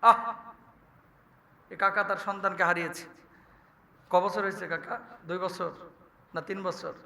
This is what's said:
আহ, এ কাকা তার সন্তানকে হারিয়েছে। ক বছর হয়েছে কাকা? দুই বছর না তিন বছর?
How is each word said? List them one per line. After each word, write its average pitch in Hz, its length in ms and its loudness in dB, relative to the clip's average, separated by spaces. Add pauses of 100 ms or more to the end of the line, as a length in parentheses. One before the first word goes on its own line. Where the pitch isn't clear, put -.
আহ, 233 320 8 (1400)
এ 196 60 -14
কাকা 196 280 2
তার 196 140 0
সন্তানকে 190 460 0
হারিয়েছে। 170 420 0 (1040)
ক 180 100 6
বছর 202 220 0
হয়েছে 190 260 -4
কাকা? 165 320 -6 (260)
দুই 170 120 -6
বছর 180 340 -4 (640)
না 160 60 -6
তিন 196 220 -6
বছর? 165 300 -6 (120)